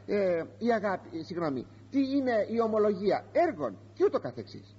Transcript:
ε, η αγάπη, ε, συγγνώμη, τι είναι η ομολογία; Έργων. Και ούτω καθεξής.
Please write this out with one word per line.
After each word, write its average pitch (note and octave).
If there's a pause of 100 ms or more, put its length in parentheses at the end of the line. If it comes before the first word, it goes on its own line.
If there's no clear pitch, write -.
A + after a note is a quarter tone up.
ε, F#3 (140)
η A#3
αγάπη, F#3+
ε, D#3+
συγγνώμη, D3+ (240)
τι C4+
είναι C4
η A#3
ομολογία; G#3
Έργων. E3+ (160)
Και E4
ούτω C#4
καθεξής. -